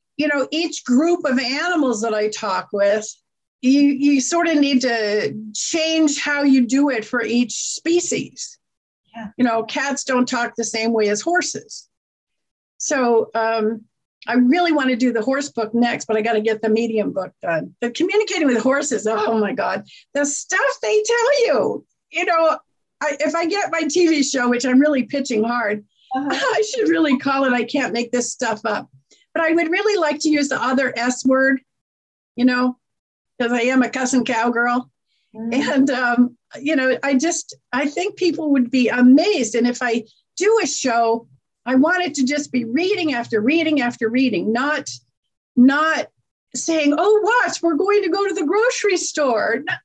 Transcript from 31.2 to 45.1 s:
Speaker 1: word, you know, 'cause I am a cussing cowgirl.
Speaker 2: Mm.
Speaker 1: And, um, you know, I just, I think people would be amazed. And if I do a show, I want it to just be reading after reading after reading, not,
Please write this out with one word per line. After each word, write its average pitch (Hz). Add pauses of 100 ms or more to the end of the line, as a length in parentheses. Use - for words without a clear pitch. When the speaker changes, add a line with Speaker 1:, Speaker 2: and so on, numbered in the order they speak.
Speaker 1:
word, 262 (720)
you 247
know, 247 (600)
'cause 240
I 240
am 254
a 240
cussing 254
cowgirl. 240 (460)
Speaker 2:
Mm. 233
Speaker 1:
And, 277
um, 247 (220)
you 294
know, 262
I 269
just, 320 (160)
I 285
think 359
people 320
would 247
be 247
amazed. 254
And 240
if 240
I 233 (320)
do 427
a 277
show, 233 (380)
I 247
want 339
it 349
to 277
just 294
be 247
reading 330
after 233
reading 311
after 240
reading, 220
not, 285 (680)